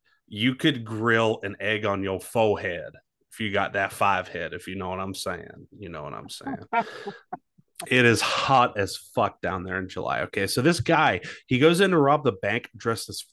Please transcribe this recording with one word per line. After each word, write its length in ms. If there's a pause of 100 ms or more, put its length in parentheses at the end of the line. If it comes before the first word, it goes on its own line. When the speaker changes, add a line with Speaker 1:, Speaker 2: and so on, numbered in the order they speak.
(280)
Speaker 1:
You 280
could 280
grill 600
an 180
egg 240
on 180
your 160
forehead 720 (400)
if 80
you 120
got 220
that 200
five 340
head, 260
if 140
you 80
know 140
what 100
I'm 140
saying. 540 (100)
You 120
know 140
what 100
I'm 160
saying. 280 (160)
Speaker 2:
<laughs> 120 (1040)
Speaker 1:
It 180
is 160
hot 580
as 160
fuck 460
down 240
there 120
in 120
July. 320
Okay, 260
so 140
this 180
guy, 400 (260)
he 140
goes 220
in 100
to 60
rob 260
the 80
bank 460
dressed 320
as 240